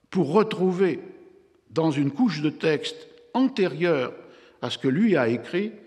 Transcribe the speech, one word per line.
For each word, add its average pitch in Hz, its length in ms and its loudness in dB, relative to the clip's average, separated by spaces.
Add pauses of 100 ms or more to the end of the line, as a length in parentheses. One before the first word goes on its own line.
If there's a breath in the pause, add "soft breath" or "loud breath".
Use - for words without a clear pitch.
pour 156 240 0
retrouver 185 680 2 (680)
dans 160 220 0
une 139 200 0
couche 165 300 0
de 151 80 0
texte - 580 -2 (280)
antérieure 175 800 0 (480 loud breath)
à 123 80 -4
ce - 80 -10
que 139 100 0
lui 185 260 4
a 127 140 4
écrit 175 440 -4 (140 loud breath)